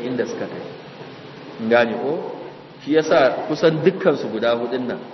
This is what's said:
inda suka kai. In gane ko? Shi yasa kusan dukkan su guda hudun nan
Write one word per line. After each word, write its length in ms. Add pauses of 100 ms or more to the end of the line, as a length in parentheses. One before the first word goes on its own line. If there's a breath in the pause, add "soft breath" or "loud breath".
inda 200
suka 200
kai. 160 (1000)
In 80
gane 280
ko? 360 (520)
Shi 80
yasa 560
kusan 320
dukkan 360
su 120
guda 240
hudun 320
nan 140 (140)